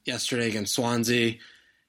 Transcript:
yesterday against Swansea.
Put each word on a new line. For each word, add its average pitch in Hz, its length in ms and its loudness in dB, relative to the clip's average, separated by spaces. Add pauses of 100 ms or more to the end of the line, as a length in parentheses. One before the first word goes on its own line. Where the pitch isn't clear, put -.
yesterday 120 440 -2
against 107 260 -2
Swansea. 120 600 2 (540)